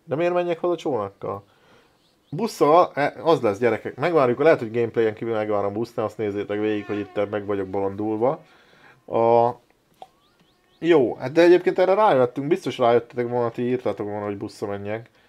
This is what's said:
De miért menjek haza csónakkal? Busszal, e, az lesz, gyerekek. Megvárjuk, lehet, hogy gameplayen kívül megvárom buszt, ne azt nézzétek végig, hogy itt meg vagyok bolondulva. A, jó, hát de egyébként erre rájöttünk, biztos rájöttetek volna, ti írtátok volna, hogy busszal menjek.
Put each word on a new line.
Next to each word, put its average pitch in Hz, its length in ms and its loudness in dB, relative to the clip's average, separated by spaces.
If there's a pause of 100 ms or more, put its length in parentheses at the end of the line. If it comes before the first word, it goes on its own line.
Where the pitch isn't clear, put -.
De 151 100 -6
miért 175 180 0
menjek 175 260 -2
haza 175 160 -2
csónakkal? 104 680 -6 (880)
Busszal, 165 640 2
e, 143 200 -2 (100)
az 156 180 2
lesz, 104 180 0
gyerekek. 110 360 -2
Megvárjuk, 135 440 0
lehet, 151 200 4
hogy 113 120 -8
gameplayen 113 420 0
kívül 117 200 -6
megvárom 104 400 -2
buszt, 117 220 -6
ne 117 80 -2
azt 104 140 -6
nézzétek 101 420 -4
végig, 107 260 -2
hogy 104 140 -6
itt 101 300 -4
meg 104 160 -6
vagyok 98 220 -4
bolondulva. 107 760 -4 (640)
A, 117 440 4 (1300)
jó, 156 360 4
hát 127 160 -8
de 165 100 4
egyébként 175 380 6
erre 185 140 4
rájöttünk, 139 540 2
biztos 160 300 -2
rájöttetek 120 520 2
volna, 120 220 -2
ti 123 100 -8
írtátok 120 460 -4
volna, 104 180 -8
hogy 104 120 -6
busszal 101 320 -8
menjek. 101 400 -8 (200)